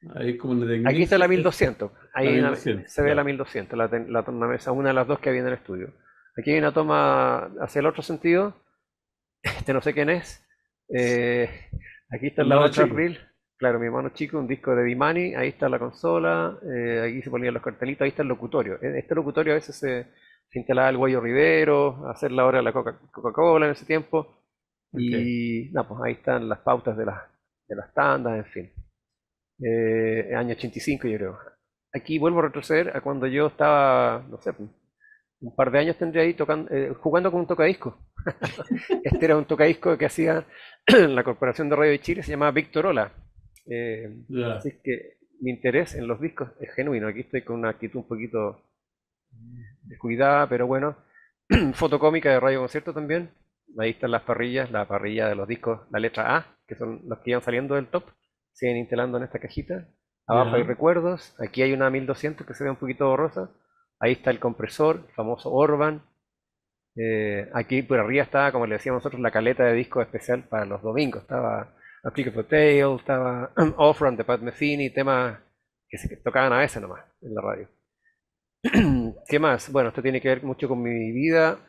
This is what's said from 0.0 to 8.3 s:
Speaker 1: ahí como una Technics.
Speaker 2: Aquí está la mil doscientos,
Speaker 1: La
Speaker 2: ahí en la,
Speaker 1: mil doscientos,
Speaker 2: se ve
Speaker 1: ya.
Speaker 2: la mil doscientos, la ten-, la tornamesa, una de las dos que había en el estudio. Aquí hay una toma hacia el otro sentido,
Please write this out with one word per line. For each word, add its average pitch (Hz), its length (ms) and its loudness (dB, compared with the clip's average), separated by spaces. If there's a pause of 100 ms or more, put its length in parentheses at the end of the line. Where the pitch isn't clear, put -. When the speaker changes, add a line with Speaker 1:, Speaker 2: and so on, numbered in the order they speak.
Speaker 1:
ahí 123 220 -4
como 127 160 -4
una 120 140 0
Technics. 117 220 0
Speaker 2:
Aquí 156 140 2
está 190 140 2
la 180 100 4
mil 180 160 2
doscientos, 127 500 -2
Speaker 1:
La - 220 -20
Speaker 2:
ahí 135 120 0
en 143 100 2
la, 127 40 4
Speaker 1:
mil 139 100 2
doscientos, 107 400 -6
Speaker 2:
se - 120 -4
ve 143 60 2
Speaker 1:
ya. 147 60 4
Speaker 2:
la 143 80 2
mil 139 140 -2
doscientos, 120 400 -8
la 113 120 0
ten-, 117 220 -4
la 117 140 0
tornamesa, 120 480 -4
una 135 160 0
de 135 60 2
las 127 120 2
dos 139 120 0
que 147 100 -2
había 127 120 0
en 127 60 -2
el 127 60 -2
estudio. 92 400 -10 (440)
Aquí 117 140 -2
hay 156 80 4
una 151 140 0
toma 143 720 2 (160)
hacia - 180 -4
el 139 60 0
otro 160 160 -2
sentido, 170 540 0 (480)